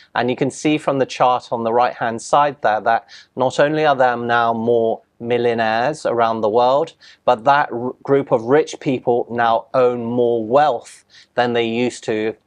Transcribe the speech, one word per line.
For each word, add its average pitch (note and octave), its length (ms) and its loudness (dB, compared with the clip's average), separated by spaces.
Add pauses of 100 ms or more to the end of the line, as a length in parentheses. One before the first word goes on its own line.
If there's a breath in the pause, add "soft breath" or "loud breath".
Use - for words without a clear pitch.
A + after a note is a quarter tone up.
(160 loud breath)
And A#2+ 140 0
you B2+ 60 -2
can C3+ 140 -2
see D3+ 300 -2
from C#3+ 180 -2
the B2+ 80 0
chart B2 460 0
on A#2+ 120 -4
the A2+ 80 -2
right-hand A#2+ 480 0
side D3 420 0
there G#2+ 200 0
that A2+ 260 0 (280 loud breath)
not B2+ 240 0
only D#3 260 2
are C#3+ 100 4
there B2 220 2
now A#2+ 340 0
more A2+ 500 0 (180)
millionaires A#2+ 880 -2
around A2+ 340 0
the A2 80 0
world, B2+ 440 2 (320 loud breath)
but A#2 180 2
that C#3+ 280 2
r-, A#2+ 300 -6
group C#3 300 0
of B2 140 2
rich D3+ 340 0
people B2 500 -2
now A2+ 460 0
own B2 280 0
more A#2+ 400 0
wealth C#3 640 -2 (300 soft breath)
than A#2+ 180 0
they A#2 140 0
used A#2 380 -4
to, A2 300 -4 (120)